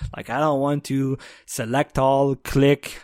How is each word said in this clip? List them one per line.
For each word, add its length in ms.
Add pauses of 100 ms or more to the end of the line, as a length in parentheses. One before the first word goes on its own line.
(160)
Like, 140
I 100
don't 220
want 240
to 320 (280)
select 540
all, 360
click, 680